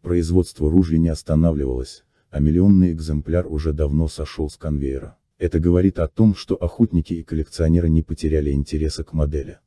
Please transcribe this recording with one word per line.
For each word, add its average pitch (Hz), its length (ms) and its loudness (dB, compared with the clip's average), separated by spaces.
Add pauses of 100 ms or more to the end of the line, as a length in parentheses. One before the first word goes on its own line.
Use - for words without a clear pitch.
Производство 87 680 0
ружья 82 280 2
не 82 120 2
останавливалось, 73 920 -2 (260)
а 76 100 -8
миллионный 90 520 4
экземпляр 80 560 -4
уже 78 240 -4
давно 76 380 0
сошел 76 400 -8
с - 80 -18
конвейера. 69 580 -6 (220)
Это 85 220 0
говорит 87 380 2
о 82 100 -2
том, 110 280 2
что - 200 -4
охотники 87 580 -2
и 82 100 -8
коллекционеры 82 680 0
не 80 140 4
потеряли 76 480 -2
интереса 76 520 -4
к - 100 -16
модели. 76 540 -4